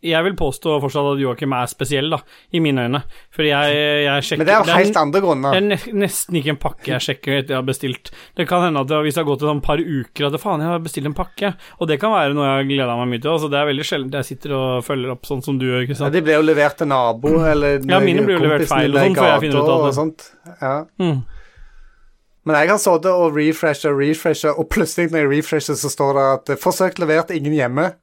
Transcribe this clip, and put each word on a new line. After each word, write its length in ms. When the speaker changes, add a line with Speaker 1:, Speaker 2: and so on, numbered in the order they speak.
Speaker 1:
jeg 220
vil 160
påstå 400
fortsatt 320
at 80
Joakim 320
er 160
spesiell, 420
da, 120
i 80
mine 240
øyne. 140
Fordi 140
jeg, 240
jeg 180
sjekker 140
Speaker 2:
Men 100
det 60
er 60
jo 40
Speaker 1:
det 80
er 140
Speaker 2:
helt 100
Speaker 1:
n-, 60
Speaker 2:
andre 240
grunner. 260
Speaker 1:
det 80
er 60
ne-, 140
nesten 340
ikke 140
en 80
pakke 320
jeg 100
sjekker 380
etter 100
jeg 80
har 80
bestilt. 440
Det 100
kan 160
hende 160
at 80
det, 160
hvis 140
jeg 80
har 20
gått 160
et 60
sånn 160
par 180
uker, 460
at 100
faen, 240
jeg 80
har 80
bestilt 320
en 80
pakke. 320
Og 100
det 80
kan 160
være 220
noe 100
jeg 80
har 160
gledet 300
meg 100
mye 140
til. 80
Altså, 180
det 80
er 140
veldig 160
sjelden 220
jeg 80
sitter 260
og 320
følger 300
opp 100
sånn 160
som 160
du 80
gjør, 160
ikke 140
Speaker 2:
Ja, 80
Speaker 1:
sant? 100
Speaker 2:
de 80
blir 160
jo 80
levert 320
til 80
nabo, 480
eller 320
Speaker 1:
Ja, 160
mine 240
blir 160
jo 60
levert 180
Speaker 2:
kompisen 140
Speaker 1:
feil 160
Speaker 2:
din 20
Speaker 1:
og 80
sånn, 80
Speaker 2:
i 80
Speaker 1:
før 140
jeg 100
finner 160
ut 60
Speaker 2:
gata 100
Speaker 1:
av 80
det. 80
Speaker 2:
og 80
sånt. 320
Ja. 140
Speaker 1:
Mm. 200
Speaker 2:
Men 100
jeg 160
har 80
sittet 320
og 240
refreshet 560
og 80
refreshet, 560
og 160
plutselig 400
når 160
jeg 80
refresher, 400
så 160
står 240
det 80
at, 180
eh, 80
"Forsøkt 400
levert, 320
ingen 180
hjemme." 380